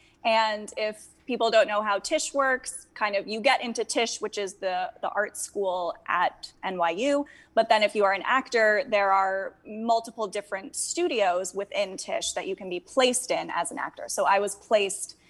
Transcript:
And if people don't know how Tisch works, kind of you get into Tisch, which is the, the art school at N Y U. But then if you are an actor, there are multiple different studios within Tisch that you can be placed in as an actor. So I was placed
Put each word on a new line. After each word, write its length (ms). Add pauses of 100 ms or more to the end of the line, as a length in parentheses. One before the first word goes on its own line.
(260)
And 520
if 280 (220)
people 240
don't 160
know 140
how 180
Tisch 340
works, 600
kind 220
of 120
you 140
get 200
into 220
Tisch, 380
which 160
is 180
the, 340 (120)
the 80
art 260
school 600 (120)
at 460 (100)
N 140
Y 140
U. 340 (300)
But 120
then 160
if 100
you 120
are 80
an 120
actor, 640
there 240
are 420 (140)
multiple 600
different 500
studios 760
within 440
Tisch 360
that 140
you 80
can 140
be 100
placed 520
in 220
as 180
an 60
actor. 300
So 180
I 140
was 160
placed 640 (120)